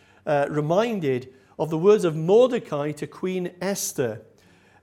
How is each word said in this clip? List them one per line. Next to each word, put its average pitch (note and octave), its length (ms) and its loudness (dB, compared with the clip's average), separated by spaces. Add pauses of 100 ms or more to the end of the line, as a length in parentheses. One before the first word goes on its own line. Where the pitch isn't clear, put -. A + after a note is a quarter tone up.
(260)
uh, C#3+ 220 0
reminded D#3 880 -2 (240)
of D#3 120 -2
the D#3+ 80 -2
words G3 260 4
of D#3+ 100 2
Mordecai E3 800 2
to D3 160 -10
Queen F#3 420 -6 (100)
Esther, C#3 600 -4 (640)